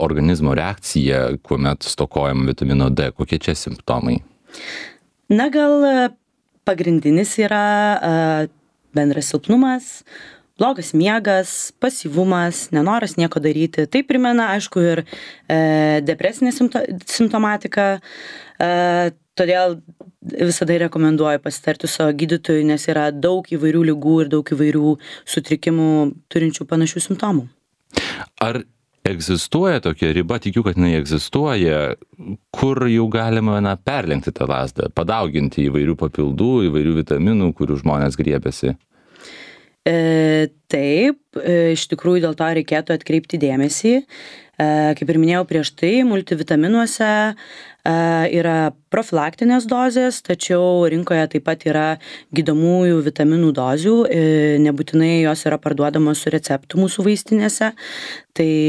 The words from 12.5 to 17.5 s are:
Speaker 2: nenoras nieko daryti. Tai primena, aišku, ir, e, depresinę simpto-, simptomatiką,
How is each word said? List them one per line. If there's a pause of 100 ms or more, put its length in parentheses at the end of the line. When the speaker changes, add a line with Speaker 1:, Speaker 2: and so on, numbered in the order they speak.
Speaker 2:
nenoras
nieko
daryti.
Tai
primena,
aišku,
ir, (440)
e,
depresinę
simpto-, (240)
simptomatiką, (720)